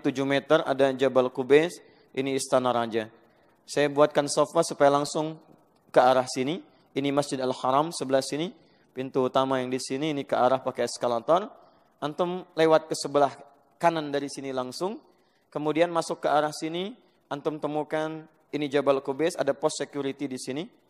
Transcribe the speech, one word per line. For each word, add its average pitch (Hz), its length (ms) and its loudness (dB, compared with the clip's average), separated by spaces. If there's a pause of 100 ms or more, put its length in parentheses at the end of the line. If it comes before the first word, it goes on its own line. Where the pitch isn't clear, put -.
tujuh 135 160 -2
meter, 139 380 4
ada 135 320 4
Jabal 127 340 4
Qubais, 143 460 4 (400)
ini 135 240 -2
Istana 127 320 0
Raja. 113 400 -2 (560)
Saya 143 240 0
buatkan 143 400 2
Safwa 156 320 2
supaya 147 260 4
langsung 151 480 -2 (540)
ke - 80 6
arah 127 260 4
sini. 131 460 -6 (220)
Ini 139 160 -2
Masjid 143 320 -2
Al-Haram 131 480 0
sebelah 135 320 -2
sini, 156 320 -6 (400)
pintu 131 320 -2
utama 135 320 2
yang 127 160 -4
di 131 80 -4
sini, 147 320 -4
ini 139 160 -6
ke 113 80 0
arah 127 240 2
pakai 123 240 -4
eskalator. 120 640 -2 (480)
Antum 175 560 -4
lewat 160 320 4
ke - 80 -8
sebelah 143 400 0 (480)
kanan 160 320 0
dari 139 160 -4
sini 135 240 -10
langsung, 131 480 -6 (480)
kemudian 151 400 0
masuk 165 320 -4
ke 156 80 0
arah 151 240 2
sini, 175 400 -8 (400)
antum 147 240 -6
temukan 156 720 -6 (240)
ini 143 160 -4
Jabal 139 320 2
Qubais, 143 320 -4
ada 139 240 -2
pos 156 160 -2
security 139 560 -8
di 127 80 -10
sini. 135 260 -8 (260)